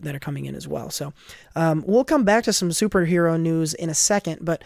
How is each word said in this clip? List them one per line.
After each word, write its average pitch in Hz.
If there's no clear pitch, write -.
that 143
are 139
coming 139
in 135
as -
well. -
So, 143
um, 160
we'll 226
come 285
back 214
to 220
some 185
superhero 170
news 165
in 170
a 156
second, 185
but 165